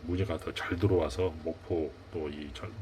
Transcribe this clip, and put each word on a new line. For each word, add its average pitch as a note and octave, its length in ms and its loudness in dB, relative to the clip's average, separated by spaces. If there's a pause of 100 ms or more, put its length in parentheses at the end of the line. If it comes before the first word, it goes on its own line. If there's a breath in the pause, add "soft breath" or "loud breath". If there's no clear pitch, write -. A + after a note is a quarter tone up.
무늬가 F2 340 2
더 - 160 -6
잘 - 220 -2
들어와서 F2+ 680 4
목포 E2 500 -2 (200)
또 D#2 160 -2
이 D2 260 -6
전-, G2+ 280 -8